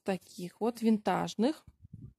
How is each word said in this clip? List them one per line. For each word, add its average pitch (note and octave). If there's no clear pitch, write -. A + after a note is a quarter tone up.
таких -
вот A#3
винтажных. G#3